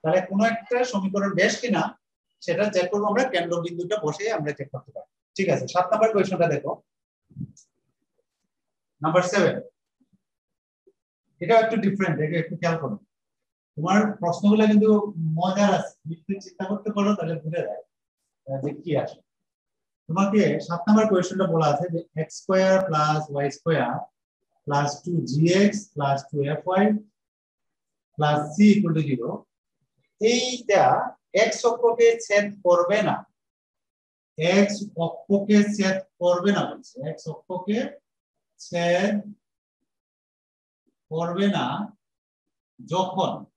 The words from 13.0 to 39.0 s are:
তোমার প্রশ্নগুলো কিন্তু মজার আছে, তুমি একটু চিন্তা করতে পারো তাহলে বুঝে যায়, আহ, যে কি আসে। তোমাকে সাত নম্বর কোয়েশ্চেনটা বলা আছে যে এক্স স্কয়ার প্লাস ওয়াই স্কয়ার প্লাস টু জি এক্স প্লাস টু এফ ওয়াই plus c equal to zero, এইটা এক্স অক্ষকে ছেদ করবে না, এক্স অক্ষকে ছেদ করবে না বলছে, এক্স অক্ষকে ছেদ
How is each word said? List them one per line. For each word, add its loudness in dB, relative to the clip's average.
তোমার 2
প্রশ্নগুলো 4
কিন্তু 4
মজার 0
আছে, -4
তুমি -14
একটু -10
চিন্তা -12
করতে -6
পারো 0
তাহলে -4
বুঝে -6
যায়, -8
আহ, -6
যে -8
কি -2
আসে। -6
তোমাকে 2
সাত -6
নম্বর 6
কোয়েশ্চেনটা 0
বলা 2
আছে 0
যে -8
এক্স -8
স্কয়ার 2
প্লাস 0
ওয়াই -4
স্কয়ার -4
প্লাস -2
টু -2
জি 2
এক্স 2
প্লাস -2
টু -6
এফ -4
ওয়াই 2
plus 2
c -10
equal 6
to 0
zero, -4
এইটা 2
এক্স 2
অক্ষকে 4
ছেদ 0
করবে 2
না, -2
এক্স 2
অক্ষকে 2
ছেদ 0
করবে 2
না 0
বলছে, -12
এক্স -12
অক্ষকে -6
ছেদ -2